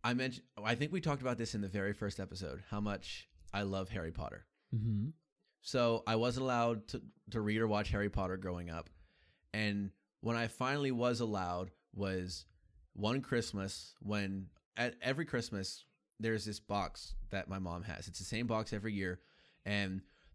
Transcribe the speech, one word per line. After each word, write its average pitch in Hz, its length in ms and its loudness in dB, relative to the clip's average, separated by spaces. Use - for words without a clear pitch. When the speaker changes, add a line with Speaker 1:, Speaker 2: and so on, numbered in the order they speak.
Speaker 1:
I 123 120 4
mentioned, 127 280 0
I 110 100 4
think 151 180 2
we 185 80 0
talked 143 220 2
about 123 160 0
this 113 160 -2
in 104 80 0
the 101 60 0
very 98 260 2
first 101 260 -2
episode, 92 520 -6
how 104 100 0
much - 480 -4
I 101 80 0
love 95 280 0
Harry 85 220 -2
Potter. - 340 -6
Speaker 2:
Mm-hmm. 110 340 2
Speaker 1:
So 117 460 4
I 113 80 4
wasn't 120 300 4
allowed 120 420 4
to, - 160 -6
to 110 120 0
read 107 200 4
or 113 60 4
watch 104 220 2
Harry 104 200 2
Potter 95 260 0
growing 87 360 -4
up. 82 180 -6
And 101 380 0
when 117 140 2
I 117 120 2
finally 135 440 2
was 123 280 4
allowed 92 500 0
was 92 520 -2
one 113 280 2
Christmas 104 760 -2
when, 98 480 -2
at 120 280 0
every 135 220 0
Christmas, 113 600 -2
there's 110 260 0
this 104 140 -4
box - 540 -2
that 95 180 -2
my 95 120 -4
mom 90 240 -4
has. 101 240 -6
It's 90 100 -10
the 95 80 -8
same 120 220 0
box 110 260 0
every 107 200 -2
year. 95 260 0
And 98 380 0